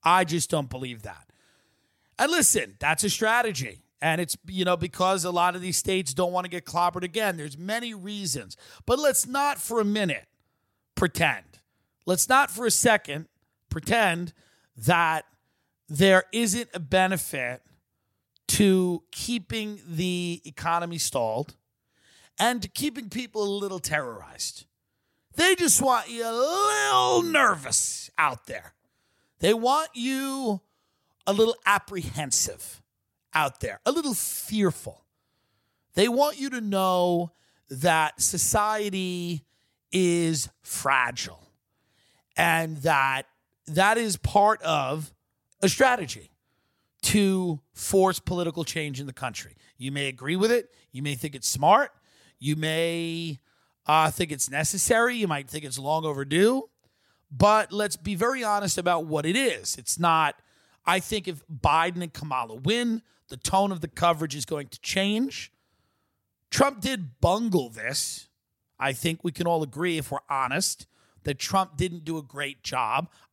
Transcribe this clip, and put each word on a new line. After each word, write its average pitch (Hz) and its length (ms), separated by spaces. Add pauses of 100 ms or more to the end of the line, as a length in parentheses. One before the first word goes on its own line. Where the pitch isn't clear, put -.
I 180 220
just 160 260
don't 143 180
believe 127 340
that. 90 280 (880)
And 277 120
listen, 135 480
that's 156 260
a 202 60
strategy. 220 720 (200)
And 160 180
it's, 165 160 (100)
you 185 200
know, 180 100
because 185 480
a 180 60
lot 175 240
of 180 80
these 180 160
states 185 340
don't 180 200
wanna 180 160
get 175 180
clobbered 175 380
again. 185 340
There's 147 180
many 220 380
reasons. 185 640 (260)
But 247 140
let's 285 280
not 277 320
for 226 220
a 214 40
minute 202 420 (680)
pretend. 156 680 (440)
Let's 180 240
not 269 220
for 220 160
a 220 40
second 165 580 (420)
pretend 175 640 (420)
that 160 480 (640)
there 185 440
isn't 226 420
a 180 60
benefit 151 840 (840)
to 185 640
keeping 214 800
the 175 560
economy 170 540
stalled 120 580 (840)
and 220 360
keeping 254 340
people 214 340
a 202 60
little 196 300
terrorized. 123 880 (680)
They 359 180
just 349 260
want 240 300
you 233 140
a 226 80
little 381 880
nervous 226 960
out 135 280
there. 104 280 (640)
They 196 160
want 262 400
you 262 680 (680)
a 196 60
little 220 320
apprehensive - 1160 (500)
out 147 280
there, 101 260
a 254 60
little 294 220
fearful. - 880 (920)
They 208 140
want 285 300
you 269 120
to 254 100
know 180 720 (360)
that 156 520
society 185 1200 (480)
is 170 560 (140)
fragile 123 880 (840)
and 165 420
that 135 480 (400)
that 190 320
is 220 180
part 208 460
of 151 500 (500)
a 196 60
strategy 240 640 (720)
to 185 580 (120)
force 190 460
political 170 460
change 147 360
in 143 60
the 131 60
country. 104 440 (220)
You 131 140
may 139 160
agree 131 280
with 208 140
it. 240 240 (180)
You 131 100
may 143 120
think 139 200
it's 131 140
smart. 196 420 (480)
You 147 180
may, 165 840 (460)
uh, 156 240
think 160 220
it's 135 180
necessary. 220 680
You 214 120
might 143 200
think 151 160
it's 131 140
long 156 260
overdue. 156 640 (640)
But 208 420
let's 208 240
be 196 180
very 240 280
honest 208 340
about 175 300
what 151 180
it 170 120
is. 196 420
It's - 200
not, 160 380 (480)
I 180 160
think 202 280
if 156 200
Biden 165 540
and 165 100
Kamala 127 440
win, 226 460 (260)
the 135 80
tone 196 360
of 175 80
the 160 80
coverage 160 460
is 147 100
going 143 240
to - 120
change. 214 720 (1000)
Trump 277 300
did 196 400
bungle 180 480
this. 113 600 (500)
I 135 140
think 165 300
we 170 100
can 170 140
all 165 160
agree, 160 360
if 143 120
we're 139 80 (100)
honest, 135 580 (360)
that 143 160
Trump 185 380
didn't 175 280
do 160 140
a 151 40
great 139 400
job. 127 460 (240)